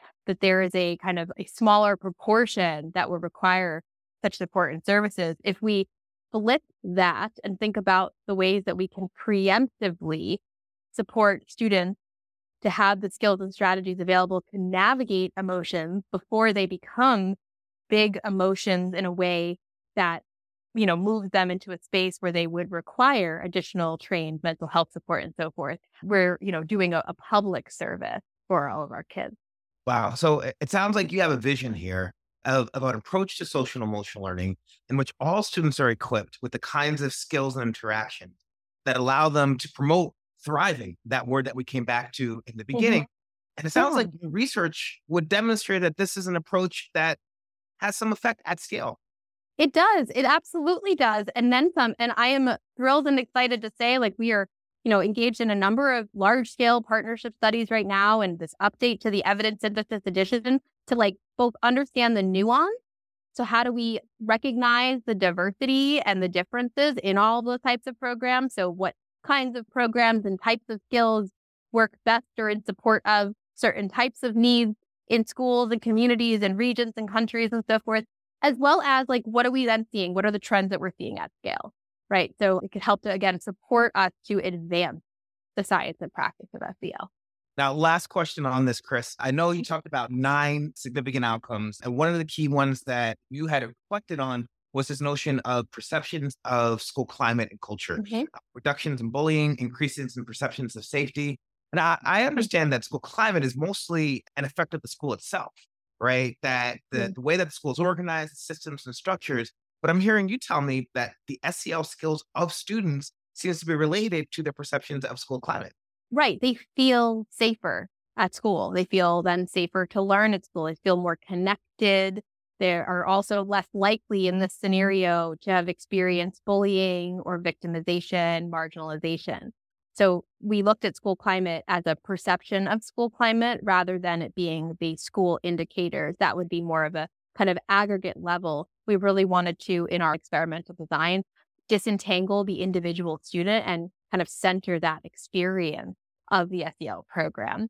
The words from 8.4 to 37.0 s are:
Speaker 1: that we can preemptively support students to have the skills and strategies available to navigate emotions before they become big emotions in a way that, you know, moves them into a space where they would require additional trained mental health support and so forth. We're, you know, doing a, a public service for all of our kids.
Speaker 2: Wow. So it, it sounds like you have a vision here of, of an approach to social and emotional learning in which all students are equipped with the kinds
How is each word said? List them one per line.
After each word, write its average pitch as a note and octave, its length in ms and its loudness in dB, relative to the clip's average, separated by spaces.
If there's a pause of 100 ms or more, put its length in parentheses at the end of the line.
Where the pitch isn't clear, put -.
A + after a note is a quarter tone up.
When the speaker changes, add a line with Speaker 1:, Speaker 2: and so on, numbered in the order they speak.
Speaker 1:
that F3 140 -2
we F#3+ 100 -2
can F#3+ 200 -8 (180)
preemptively F#3+ 1120 0 (540)
support G#3 580 0
students G3 500 0 (600)
to G#3 80 0
have G3+ 320 2
the G3 80 -4
skills G3+ 300 2
and F#3+ 120 -6
strategies F#3 480 0
available F#3 500 2
to G3+ 80 -8
navigate F#3+ 800 0
emotions F3+ 720 -4
before A3 440 2
they G3 100 0
become G3 720 0 (560)
big G#3+ 340 2
emotions F#3+ 720 0
in F#3 100 -2
a F3+ 80 -4
way F3 460 0 (380)
that, E3+ 260 0 (520)
you A3 100 2
know, E3+ 120 4
moves G3 340 0
them F#3 200 2
into F#3 220 -8
a E3+ 60 -10
space F#3 420 -2
where F3 120 -2
they E3+ 140 0
would E3+ 240 -6
require F#3 760 0
additional E3+ 520 -4
trained D#3+ 460 -6
mental E3 260 -4
health E3 240 2
support - 320 -4
and D#3+ 160 -12
so D#3+ 120 -4
forth. D3+ 260 -8 (240)
We're, F#3 380 2
you G3 120 -4
know, D#3+ 100 -4
doing F3+ 300 2
a, E3 140 0
a F3+ 80 -8
public G3+ 560 0
service - 500 -8 (280)
for D3 200 2
all C#3+ 160 -6
of C#3 80 -14
our - 120 -12
kids. - 320 -12 (500)
Speaker 2:
Wow. A#2+ 280 0
So D3+ 260 2
it, - 200 -8
it C#3+ 100 -6
sounds G3+ 240 2
like F#3 160 0
you F#3 100 0
have E3 100 2
a C#3 60 0
vision B2 380 -2
here F#2 380 -6 (320)
of, B2+ 300 2
of B2+ 80 -6
an B2+ 120 -2
approach F#3 440 -4
to E3 80 -8
social B2+ 360 -4
and G#2+ 80 -2
emotional G#2 340 -8
learning F#2 320 -4 (340)
in C3+ 60 0
which C3+ 220 0
all F3 240 0
students D#3 380 0
are C3 80 4
equipped A2 540 -2
with A#2+ 100 -8
the A#2+ 60 -6
kinds D3 440 -2